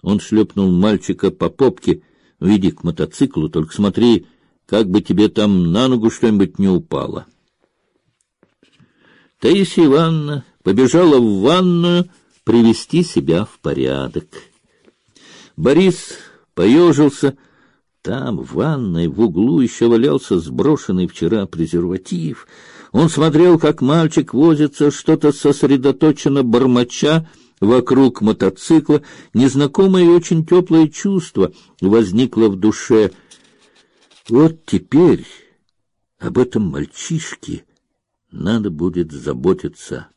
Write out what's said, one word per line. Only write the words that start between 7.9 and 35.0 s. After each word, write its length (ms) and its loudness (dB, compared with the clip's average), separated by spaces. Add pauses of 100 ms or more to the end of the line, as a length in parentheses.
Таисия 460 2
Ивановна 580 0 (200)
побежала 540 4
в 240 0
ванную 680 0 (340)
привести 600 2
себя 420 -2
в 140 -20
порядок. 680 -6 (1300)
Борис 600 0 (380)
поежился. 840 2 (640)
Там, 360 -8
в 160 -14
ванной, 560 -2
в 100 -8
углу 400 0
еще 300 0
валялся 500 0
сброшенный 680 -2
вчера 400 -4
презерватив. 1000 -6 (460)
Он 160 0
смотрел, 500 2
как 220 -2
мальчик 520 -2
возится, 560 0
что-то 440 0
сосредоточенно 1120 0
бормоча 840 0 (320)
вокруг 600 2
мотоцикла. 800 0 (320)
Незнакомое 720 2
и 20 6
очень 380 2
теплое 420 2
чувство 640 -4 (300)
возникло 640 2
в 80 0
душе. 560 0 (1160)
Вот 360 0
теперь 600 0 (960)